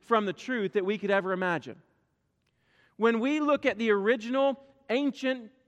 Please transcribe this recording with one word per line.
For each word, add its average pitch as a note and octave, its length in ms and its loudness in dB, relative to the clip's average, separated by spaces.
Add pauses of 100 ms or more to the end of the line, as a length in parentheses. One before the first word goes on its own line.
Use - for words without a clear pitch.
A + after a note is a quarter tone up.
from A3 240 0
the F#3+ 80 -2
truth A3+ 400 -4
that G3+ 120 0
we G3+ 120 0
could G3 140 -4
ever F#3+ 220 0
imagine. F3 480 -4 (1160)
When A3+ 240 2
we D4 200 0
look C#4+ 260 2
at G#3 120 0
the A3+ 120 2
original A#3+ 680 2 (300)
ancient C4 640 -2 (160)